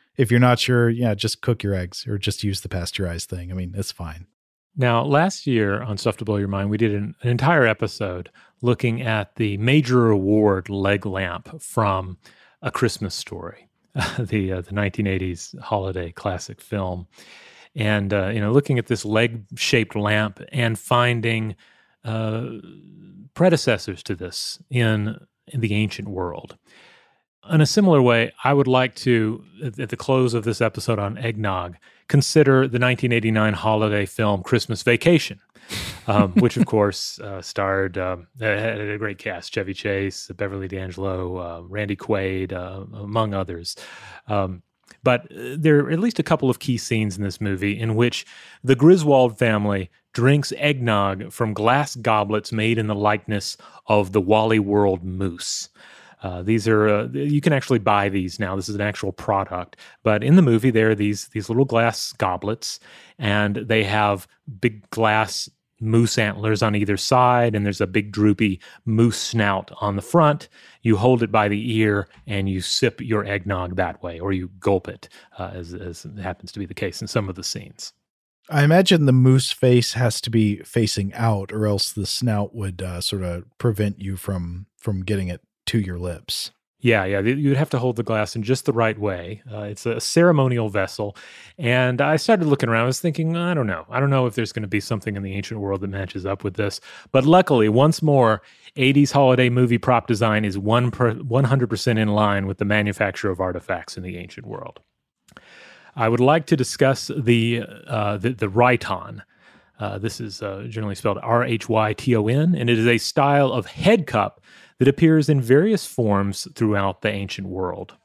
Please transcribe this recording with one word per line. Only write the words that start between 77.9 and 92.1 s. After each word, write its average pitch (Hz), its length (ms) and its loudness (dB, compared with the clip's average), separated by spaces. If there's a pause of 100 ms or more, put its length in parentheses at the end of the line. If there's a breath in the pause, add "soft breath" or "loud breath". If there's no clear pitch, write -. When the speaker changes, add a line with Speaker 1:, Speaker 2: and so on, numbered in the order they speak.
Speaker 1:
I 143 160 4
imagine 170 400 6
the 131 80 6
moose 131 400 6
face 123 400 4
has 120 260 0
to - 100 -6
be 110 340 2
facing 101 500 -2
out, 104 400 -2
or 107 120 -2
else 101 280 -2
the 101 120 -6
snout 104 480 -2
would, 98 280 -8
uh, 90 180 -8
sort 95 240 -4
of 87 220 -6 (120)
prevent 104 440 0
you 98 160 -6
from, 90 480 -8 (100)
from 95 300 -6
getting 95 240 -4
it 87 100 -8 (280)
to 120 120 0
your 92 200 -4
lips. 87 500 -10 (300)
Speaker 2:
Yeah, 110 260 2
yeah, 98 160 -2
th-, 120 160 0
you'd 139 200 0
have 151 120 0
to 139 80 -2
hold 123 180 -2
the 117 60 -4
glass 107 340 -2
in 117 60 -6
just 120 240 -2
the 139 80 0
right 110 240 0
way. 98 460 -8 (100)
Uh, 104 100 -10
it's 104 220 -10
a 113 140 -4
ceremonial 131 680 4
vessel. 101 460 -4 (440 loud breath)
And 127 420 2
I 147 140 2